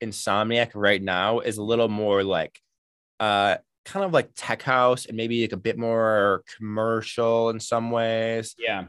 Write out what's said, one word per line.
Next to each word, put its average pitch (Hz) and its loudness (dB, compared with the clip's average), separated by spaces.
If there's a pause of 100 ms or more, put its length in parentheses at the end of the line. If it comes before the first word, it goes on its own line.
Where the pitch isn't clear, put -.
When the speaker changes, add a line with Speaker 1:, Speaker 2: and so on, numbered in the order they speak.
Speaker 1:
Insomniac 110 0
right 101 2
now 95 0
is 107 -4
a 104 -6
little 117 2
more, 104 2
like, 85 -2 (600)
uh, 101 2 (280)
kind 196 -4
of 175 0
like 147 2
tech - -6
house 127 2
and 110 -10
maybe, 117 -2
like, 107 -2
a 98 -4
bit 113 -4
more 110 2 (140)
commercial 113 0
in 113 -4
some 117 -2
ways. 113 -2
Speaker 2:
Yeah. 104 -4